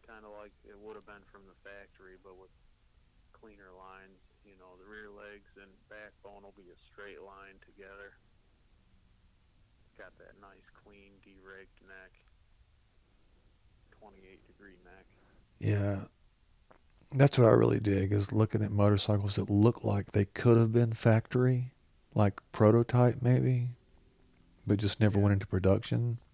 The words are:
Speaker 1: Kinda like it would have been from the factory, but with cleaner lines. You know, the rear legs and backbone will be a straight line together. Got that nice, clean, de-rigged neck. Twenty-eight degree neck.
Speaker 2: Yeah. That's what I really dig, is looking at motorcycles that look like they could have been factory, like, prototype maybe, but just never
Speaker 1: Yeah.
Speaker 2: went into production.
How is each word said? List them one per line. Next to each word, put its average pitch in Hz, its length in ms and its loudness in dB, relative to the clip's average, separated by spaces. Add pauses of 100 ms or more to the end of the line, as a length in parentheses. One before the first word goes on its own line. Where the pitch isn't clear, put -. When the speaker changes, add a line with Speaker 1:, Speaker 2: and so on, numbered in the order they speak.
Speaker 1:
Kinda 107 240 -20
like 104 240 -20 (160)
it 104 80 -20
would 107 240 -20
have 101 80 -20
been 101 240 -20
from 98 160 -20
the 92 160 -20
factory, 98 560 -20
but 92 160 -20
with 92 160 -20 (800)
cleaner 101 400 -20
lines. 95 480 -20 (240)
You 98 160 -20
know, 92 160 -20
the 92 80 -20
rear 107 240 -20
legs 104 480 -20
and 98 160 -20 (160)
backbone 101 560 -20
will 101 160 -20
be 92 160 -20
a - 40 -20 (120)
straight 95 320 -20
line 98 400 -20
together. 98 540 -20 (1800)
Got 95 180 -20
that 92 220 -20
nice, 95 240 -20 (220)
clean, 101 260 -20 (140)
de-rigged 95 580 -20
neck. 95 280 -20 (1900)
Twenty-eight 95 480 -20
degree 98 380 -20
neck. 92 200 -20 (540)
Speaker 2:
Yeah. 101 460 -4 (1040)
That's 139 260 2
what 120 100 6
I 110 40 6
really 113 300 2
dig, 98 320 -2
is 101 180 -2
looking 107 320 0
at 104 80 -6
motorcycles 101 640 0
that 98 140 -6
look 107 340 2
like 104 300 -4
they 101 100 2
could 113 340 2
have 113 140 2
been 117 220 0
factory, 123 800 0 (420)
like, 101 240 0 (140)
prototype 117 680 2
maybe, 127 500 0 (920)
but 104 140 0
just 101 220 -2
never 104 160 2
Speaker 1:
Yeah. 101 60 2
Speaker 2:
went 101 100 2
into 98 140 -2
production. 104 680 -2 (160)